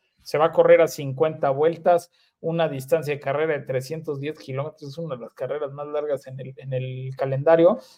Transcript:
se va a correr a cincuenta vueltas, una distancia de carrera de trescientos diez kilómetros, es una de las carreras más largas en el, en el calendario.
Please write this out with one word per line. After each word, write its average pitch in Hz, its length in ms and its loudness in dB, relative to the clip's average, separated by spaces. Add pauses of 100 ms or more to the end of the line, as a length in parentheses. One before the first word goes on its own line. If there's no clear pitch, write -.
(220)
se - 160 -4
va 156 100 4
a 165 40 0
correr 170 300 8
a 160 60 6
cincuenta 151 640 -2
vueltas, 165 600 2 (300)
una 165 260 -2
distancia 143 460 -2
de 143 80 -6
carrera 147 320 -2
de 135 120 -6
trescientos 147 540 -6
diez 147 180 -8
kilómetros, 139 460 -10
es 139 140 -16
una 160 180 -8
de 117 60 -14
las 113 120 -16
carreras 139 380 -6
más 147 160 -12
largas 147 400 -4
en 131 140 -14
el, 135 160 -14
en 131 160 -10
el 127 420 -6
calendario. 160 640 4 (180)